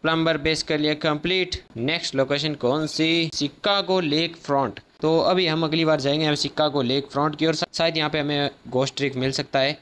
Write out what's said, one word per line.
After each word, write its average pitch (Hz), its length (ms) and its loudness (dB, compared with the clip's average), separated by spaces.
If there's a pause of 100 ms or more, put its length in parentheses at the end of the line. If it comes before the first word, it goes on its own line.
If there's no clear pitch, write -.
प्लम्बर 160 340 0
बेस 151 260 -2
कर 151 160 0
लिया 151 140 2
कंप्लीट। 170 600 -2 (220)
नेक्स्ट 151 380 -4
लोकेशन 143 380 0
कौन 143 340 0
सी? 165 480 0
शिकागो 185 640 0
लेक 160 360 0
फ्रंट। 135 440 -2 (220)
तो 160 180 4
अभी 180 280 4
हम 160 160 0
अगली 160 220 0
बार 156 160 2
जाएंगे 147 240 2
हम 151 100 2
शिकागो 143 460 0
लेक 135 300 0
फ्रंट 147 240 0
की 151 100 0
ओर। 160 100 2
शा-, - 200 -6
शायद 165 220 0
यहाँ 151 120 0
पे 156 100 -2
हमें 143 300 0 (180)
ghost 131 300 0
trick 139 180 -2
मिल 131 160 0
सकता 135 280 -2
है। 139 220 0